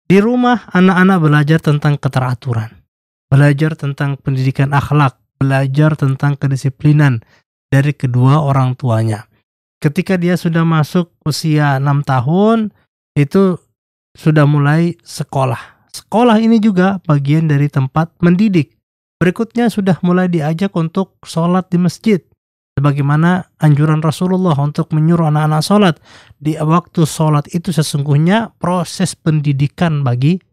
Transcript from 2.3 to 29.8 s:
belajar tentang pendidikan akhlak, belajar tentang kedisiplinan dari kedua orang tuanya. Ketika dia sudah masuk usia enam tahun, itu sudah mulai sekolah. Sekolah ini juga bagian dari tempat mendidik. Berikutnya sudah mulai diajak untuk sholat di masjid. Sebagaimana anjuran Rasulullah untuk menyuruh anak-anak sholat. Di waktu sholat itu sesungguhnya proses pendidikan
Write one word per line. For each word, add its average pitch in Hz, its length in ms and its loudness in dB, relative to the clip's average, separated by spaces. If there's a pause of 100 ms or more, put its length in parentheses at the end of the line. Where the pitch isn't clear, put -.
belajar 147 480 2
tentang 139 400 -6
pendidikan 139 560 -2
akhlak, 143 400 0 (240)
belajar 139 560 0
tentang 139 400 -2
kedisiplinan 139 880 0 (480)
dari 143 240 0
kedua 131 480 0
orang 131 320 0
tuanya. 113 560 -4 (480)
Ketika 175 400 -2
dia 175 160 0
sudah 165 300 -2
masuk 160 420 0 (160)
usia 147 560 -2
enam 143 240 -2
tahun, 190 640 0 (480)
itu 180 400 2 (600)
sudah 151 240 2
mulai 147 640 0
sekolah. - 880 -8
Sekolah 226 480 0
ini 226 160 4
juga 196 480 0
bagian 147 400 0
dari 147 240 0
tempat 143 480 -2
mendidik. 180 560 0 (480)
Berikutnya 214 480 -2
sudah 190 320 -2
mulai 180 240 0
diajak 165 480 -4
untuk 170 480 -6
sholat 175 480 -2
di 170 80 0
masjid. 180 400 0 (560)
Sebagaimana 147 880 0
anjuran 151 400 2
Rasulullah 185 560 -2
untuk 147 320 -4
menyuruh 160 400 2
anak-anak 151 320 0
sholat. 202 320 2 (480)
Di 151 160 -4
waktu 160 480 0
sholat 151 480 -2
itu 180 160 -6
sesungguhnya 156 880 0
proses 180 560 -4
pendidikan 147 880 -2